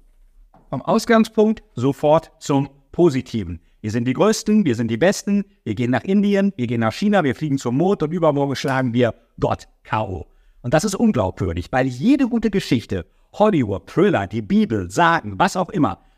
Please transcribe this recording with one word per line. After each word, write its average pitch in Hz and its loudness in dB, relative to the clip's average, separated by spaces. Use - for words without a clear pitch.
Vom 135 -8
Ausgangspunkt 220 2
sofort 147 2
zum 139 0
Positiven. 120 0
Wir 107 -6
sind 117 -2
die 127 -2
Größten, 214 2
wir 117 0
sind 113 -2
die 113 -2
Besten, 175 0
wir 107 -6
gehen 120 -2
nach 127 -2
Indien, 196 0
wir 123 -4
gehen 117 -2
nach 113 0
China, 202 0
wir 127 0
fliegen 143 -2
zum 123 -2
Mond 190 0
und 151 -4
übermorgen 143 0
schlagen 131 -2
wir 120 2
Gott 113 -2
K 110 -4
O. 92 -10
Und 123 -4
das 156 2
ist 208 -4
unglaubwürdig, 92 0
weil 131 0
jede 220 0
gute 226 -2
Geschichte, 117 -2
Hollywood, 135 0
Thriller, 147 2
die 113 -6
Bibel, 110 0
Sagen, 143 0
was 185 0
auch 180 -4
immer, 135 -2